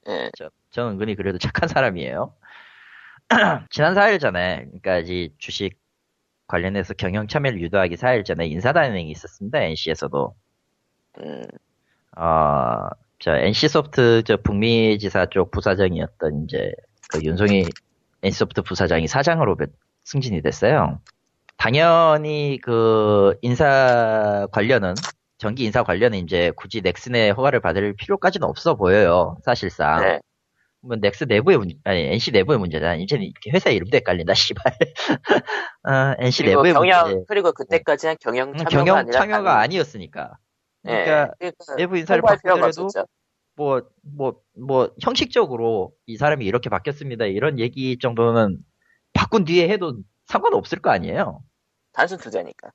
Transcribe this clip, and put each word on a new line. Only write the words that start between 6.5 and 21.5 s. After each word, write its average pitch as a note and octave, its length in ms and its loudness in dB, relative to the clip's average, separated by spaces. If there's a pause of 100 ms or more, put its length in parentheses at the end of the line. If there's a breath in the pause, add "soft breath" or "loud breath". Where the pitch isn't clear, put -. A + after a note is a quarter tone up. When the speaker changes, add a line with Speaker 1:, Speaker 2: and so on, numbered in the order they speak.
Speaker 2:
경영 G2+ 340 -4
참여를 C3+ 340 -2
유도하기 F2 360 0
사 B2+ 160 2
일 A2 100 0
전에 E2+ 240 -4
인사단행이 G2+ 640 -2
있었습니다. G2+ 500 -8
엔씨에서도. D2+ 760 -4 (840)
Speaker 1:
음. C#2 240 -14 (760)
Speaker 2:
어, C#2+ 680 0 (320)
저 D#2+ 160 0
엔씨 G2 340 2
소프트 C3 560 4
저 A2 120 2
북미 A2 640 2
지사 F#2+ 280 0
쪽 F#2+ 240 0
부사장이었던 E2+ 920 -2
이제 G1+ 280 -6 (360)
그 D#2 140 -4
윤송희 F#2+ 420 2 (580)
엔씨 F#2+ 160 -2
소프트 - 240 -2
부사장이 E2 440 0
사장으로 C#3 500 2
배-, C#2+ 100 -4 (380)
승진이 A#2+ 360 -4
됐어요. E2 580 0 (580)